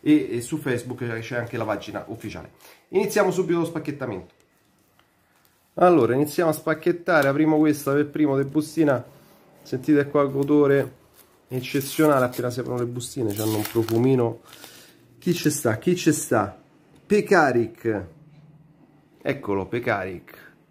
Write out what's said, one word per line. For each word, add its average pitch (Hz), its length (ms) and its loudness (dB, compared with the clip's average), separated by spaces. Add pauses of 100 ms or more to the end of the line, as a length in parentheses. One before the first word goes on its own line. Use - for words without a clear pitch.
e, 147 320 2
e 117 80 -4
su 156 180 -8
Facebook 120 640 -6
c'è 120 160 -8
anche 120 200 -6
la 113 80 -4
pagina 104 440 -6
ufficiale. 92 420 -12 (380)
Iniziamo 202 420 0
subito 170 300 0
lo 165 60 0
spacchettamento. 135 680 -8 (1500)
Allora, 156 320 6
iniziamo 147 380 0
a - 20 0
spacchettare, 156 760 0
apriamo 156 280 2
questa 147 360 2
per 147 160 2
primo 143 280 0
di 139 60 0
bustina, 143 580 0 (600)
sentite 143 460 0
qua 147 140 2
l'odore 139 760 2 (500)
eccezionale, 139 760 0
appena 123 260 -4
si 117 80 -8
aprono 123 220 -6
le 120 60 -4
bustine 120 460 -6
c'hanno 110 260 -2
un 110 40 -4
profumino. 117 760 2 (800)
Chi 180 160 0
ci 156 160 0
sta? 113 280 -2
Chi 175 160 2
ci 165 180 2
sta? 110 480 -2 (460)
Pekarik, 120 1000 2 (1160)
eccolo 101 440 -4
Pekarik 98 840 -6 (180)